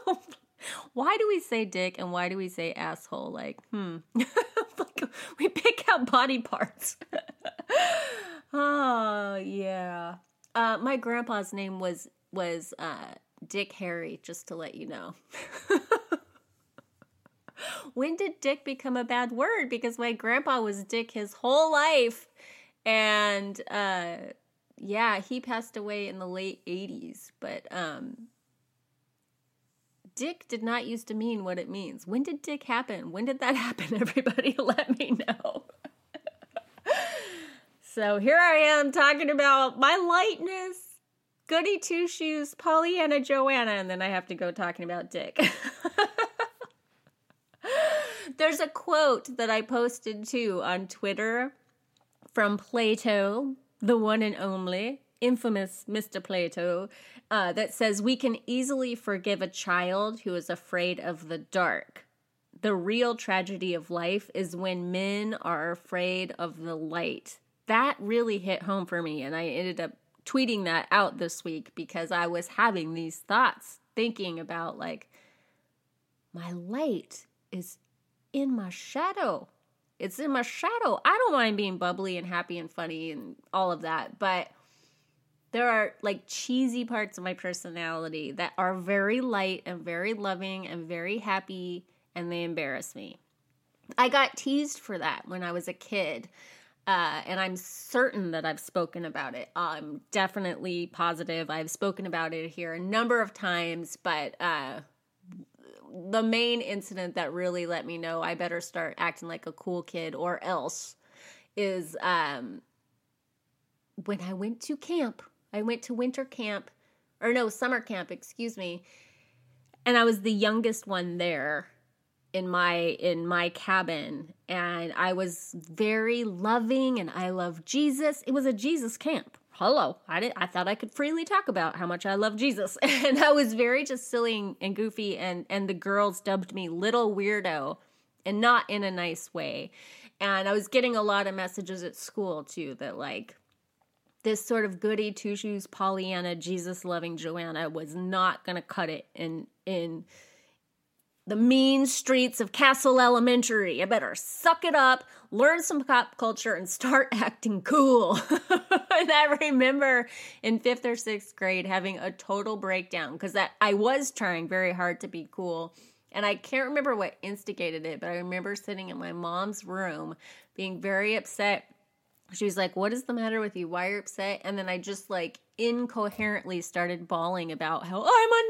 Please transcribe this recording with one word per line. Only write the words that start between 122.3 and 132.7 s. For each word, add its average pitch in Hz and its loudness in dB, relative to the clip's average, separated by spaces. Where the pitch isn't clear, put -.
in 185 -2
my, 175 4
in 170 0
my 175 2
cabin, 165 -2
and 175 -4
I 185 2
was 180 -4
very 220 0
loving, 226 2
and 175 -4
I 185 -4
love 175 -4
Jesus. 294 0
It 262 0
was 269 2
a 262 4
Jesus 233 -2
camp, - -4
hello, 202 4
I 170 -2
did, 233 -2
I 180 2
thought 180 0
I 208 2
could 214 -10
freely 311 0
talk 403 2
about 180 0
how 175 -4
much 175 -4
I 196 0
love 214 2
Jesus. 208 0